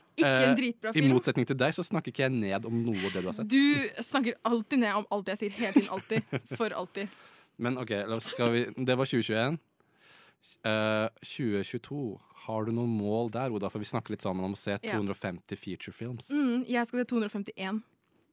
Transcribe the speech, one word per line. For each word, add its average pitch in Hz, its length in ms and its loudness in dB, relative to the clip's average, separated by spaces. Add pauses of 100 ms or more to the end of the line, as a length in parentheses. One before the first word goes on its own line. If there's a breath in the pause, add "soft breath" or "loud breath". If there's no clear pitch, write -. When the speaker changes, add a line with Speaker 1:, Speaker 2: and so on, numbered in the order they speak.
(160)
Speaker 1:
ikke 285 160 6
Speaker 2:
Eh, 262 160 8
Speaker 1:
en - 80 6
dritbra - 380 0
Speaker 2:
i 156 60 4
Speaker 1:
film. 139 180 8
Speaker 2:
motsetning 123 340 2
til 135 80 0
deg, 143 160 2
så 180 80 -4
snakker 160 300 -2
ikke 139 160 0
jeg 131 80 0
ned 107 320 -2
om 117 100 0
noe 113 160 0
av 95 220 -2
det 90 80 -2
du - 20 -2
har 90 80 -4
sett. 220 160 -6
Speaker 1:
Du 277 380 4 (100)
snakker 233 380 0 (100)
alltid 240 380 2
ned 208 160 0
om - 100 -14
alt 196 220 -2
jeg - 100 -6
sier, 196 140 -4
hele 214 180 -2
tiden, - 160 4
alltid. 190 480 -4
Speaker 2:
<laughs> - 220 -8
Speaker 1:
For 220 100 0
alltid. 196 400 -8 (480 loud breath)
Speaker 2:
Men 127 220 -2
OK, 113 100 -8 (160)
la 113 140 -4
oss, - 100 -8
skal 117 240 2
vi, 120 80 4 (120)
det 127 200 0
var 131 140 0
tjue 117 160 2
tjueén. 120 340 0 (1000 soft breath)
Eh, 110 460 2 (180)
tjue 104 400 -2
tjueto, 139 340 -8 (460)
har 110 220 -2
du 117 80 -2
noen 120 180 0
mål 107 400 0
der, 127 160 -2
Oda? 101 240 -2
For 107 80 -6
vi 101 80 -8
snakker 110 240 -4
litt - 80 -8
sammen 92 240 -2
om 98 80 -4
å 95 60 -8
se 101 160 -2
Speaker 1:
Ja. - 20 -4
Speaker 2:
to 214 220 -6
hundre 101 160 -4
og - 20 -8
femti 92 400 -8
feature - 380 -12
films. 120 340 -10
Speaker 1:
Mm, 262 300 0 (100)
jeg 240 160 0
skal 247 160 -4
se 233 80 -2
to 247 80 -2
hundre 208 140 0
og - 20 -8
femtién. 202 460 -6 (540)